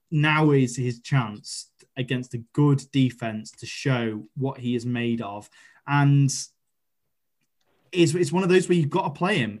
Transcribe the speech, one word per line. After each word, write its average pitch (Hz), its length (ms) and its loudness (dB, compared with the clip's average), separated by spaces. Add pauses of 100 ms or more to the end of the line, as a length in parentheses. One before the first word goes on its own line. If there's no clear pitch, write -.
(120)
Now 156 400 2
is 131 240 2
his 123 240 -4
chance - 720 -6 (260)
against 127 380 -6
a 117 80 -12 (100)
good 143 380 4
defense 113 600 -2
to - 140 -20
show 117 680 -4
what 131 240 -6
he 123 160 -4
is 117 100 -4
made 120 360 -2
of. 101 280 -12 (380)
And 143 440 4 (1600)
it's, 170 220 4
it's 170 180 0
one 180 120 2
of 185 60 0
those 180 200 4
where 180 80 2
you've 147 140 0
got 185 120 0
to 175 140 -8
play 180 220 0
him. 110 220 -4